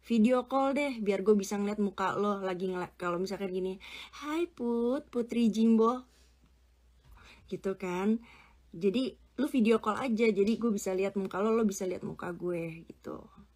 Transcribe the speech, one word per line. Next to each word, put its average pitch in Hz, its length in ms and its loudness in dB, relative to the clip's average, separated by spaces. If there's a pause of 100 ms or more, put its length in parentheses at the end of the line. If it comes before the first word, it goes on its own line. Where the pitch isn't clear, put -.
Video 247 400 4
call 269 240 2
deh, 277 220 0 (100)
biar 196 160 0
gue 208 160 4
bisa 202 240 -2
ngeliat 202 160 -2
muka 190 400 -2
lo 202 240 0
lagi 185 320 -4
ngela-, 180 240 -8
kalau 175 240 -4
misalkan 190 320 -4
gini, 185 240 -4 (480)
"Hai 330 240 -4
Put, 240 640 -2
Putri 233 400 0
Jimbo." 226 480 4 (1400)
Gitu 190 320 -6
kan. 190 400 0 (560)
Jadi 202 400 0 (240)
lu 294 160 -2
video 226 320 4
call 208 160 -2
aja, 226 320 2
jadi 196 160 2
gue 226 240 0
bisa 196 240 -2
lihat 190 160 0
muka 190 320 -2
lo, 220 80 2
lo 226 80 2
bisa 202 240 0
lihat 180 240 -6
muka 175 240 -8
gue 165 560 -6
gitu. - 320 -14 (360)